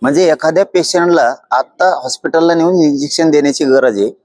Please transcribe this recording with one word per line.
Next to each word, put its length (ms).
म्हणजे 300
एखाद्या 340
पेशंटला 680
आत्ता 520
हॉस्पिटलला 520
नेऊन 200
इंजेक्शन 560
देण्याची 340
गरज 340
आहे. 120